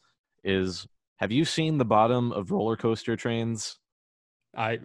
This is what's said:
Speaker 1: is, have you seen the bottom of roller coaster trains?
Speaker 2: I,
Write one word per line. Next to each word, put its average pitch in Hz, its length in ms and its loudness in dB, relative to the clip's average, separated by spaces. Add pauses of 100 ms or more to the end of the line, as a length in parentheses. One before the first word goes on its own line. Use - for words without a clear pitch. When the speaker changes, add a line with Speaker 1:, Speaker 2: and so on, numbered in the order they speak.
(440)
Speaker 1:
is, 92 420 -2 (300)
have 101 160 -2
you 151 120 4
seen 160 340 0
the 127 60 2
bottom 117 480 4
of 95 200 -4
roller 113 240 0
coaster 113 400 -2
trains? 117 640 -4 (760)
Speaker 2:
I, 113 280 -2